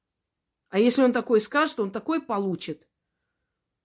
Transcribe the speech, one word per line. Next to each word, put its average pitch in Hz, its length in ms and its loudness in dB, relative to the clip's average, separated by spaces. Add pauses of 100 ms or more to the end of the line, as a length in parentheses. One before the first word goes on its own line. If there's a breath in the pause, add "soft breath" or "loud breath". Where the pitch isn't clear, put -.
(720)
А 190 80 -4
если 240 240 4
он 247 100 4
такое 233 280 2
скажет, 285 380 -2
он 196 120 -4
такое 294 300 -4
получит. 196 680 -6 (960)